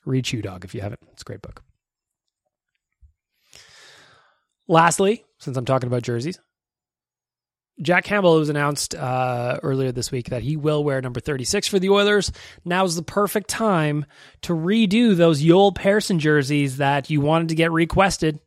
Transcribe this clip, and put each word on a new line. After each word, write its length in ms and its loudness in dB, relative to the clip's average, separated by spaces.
Read 200 -2
Shoe 160 -4
Dog 220 -12
if 100 -18
you 80 -8
haven't. 200 -10
It's 120 -20
a 20 -20
great 160 -14
book. 220 -20
Lastly, 580 2
since 180 -8
I'm 80 -4
talking 220 0
about 160 -4
jerseys, 360 -6
Jack 220 0
Campbell 320 4
was 140 2
announced, 460 -4
uh, 680 -4
earlier 280 -2
this 200 -6
week 180 -6
that 140 -6
he 120 -4
will 280 -2
wear 180 -2
number 180 -8
thirty-six 480 -4
for 120 0
the 100 0
Oilers. 420 2
Now's 320 0
the 80 -8
perfect 460 -2
time 560 0
to 100 -4
redo 600 2
those 260 4
Joel 320 6
Persson 460 0
jerseys 580 0
that 320 0
you 100 0
wanted 300 2
to 60 -2
get 160 2
requested. 760 0